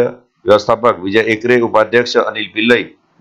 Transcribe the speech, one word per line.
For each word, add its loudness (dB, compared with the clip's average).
व्यवस्थापक 2
विजय -2
एकरे, 0
उपाध्यक्ष 0
अनिल -2
पिल्लई, -2